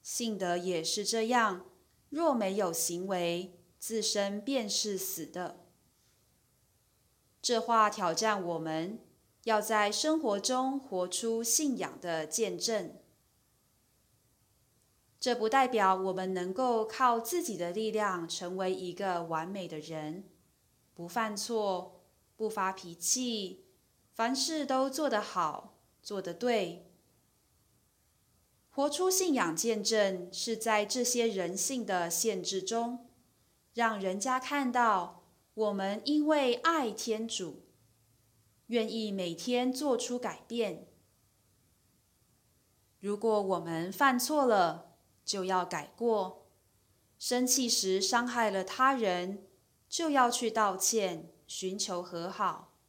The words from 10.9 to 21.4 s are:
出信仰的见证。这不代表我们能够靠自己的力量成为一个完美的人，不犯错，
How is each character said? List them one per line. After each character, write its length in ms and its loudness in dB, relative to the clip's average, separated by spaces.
出 340 -2
信 360 0
仰 240 -6
的 240 -2
见 320 -2
证。 400 -4
这 160 0
不 140 0
代 180 6
表 280 4
我 180 0
们 220 -2
能 180 -2
够 320 2
靠 340 2
自 240 -2
己 140 -6
的 140 -4
力 200 -2
量 380 -2
成 300 -6
为 160 -2
一 180 -8
个 320 -2
完 240 -4
美 180 -8
的 120 -8
人， 460 -8
不 140 -12
犯 280 -2
错， 680 -2